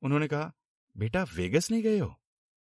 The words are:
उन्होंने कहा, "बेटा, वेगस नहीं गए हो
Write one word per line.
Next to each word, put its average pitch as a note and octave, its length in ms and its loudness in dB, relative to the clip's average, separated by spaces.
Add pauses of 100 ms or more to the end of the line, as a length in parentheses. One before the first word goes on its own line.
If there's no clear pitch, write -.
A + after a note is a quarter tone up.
उन्होंने D3 260 2
कहा, D3+ 240 -4 (440)
"बेटा, A2+ 280 -2
वेगस F2+ 460 0
नहीं A3+ 120 0
गए G#3+ 160 2
हो C3 240 -6 (400)